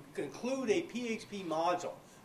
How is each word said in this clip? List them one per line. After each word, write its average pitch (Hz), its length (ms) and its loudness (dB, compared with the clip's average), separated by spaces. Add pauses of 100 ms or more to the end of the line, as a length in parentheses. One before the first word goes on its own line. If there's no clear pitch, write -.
(160)
include 240 540 -2
a 175 120 6
P 233 260 -4
H 226 200 -2
P 202 140 -6
module. 170 500 2 (320)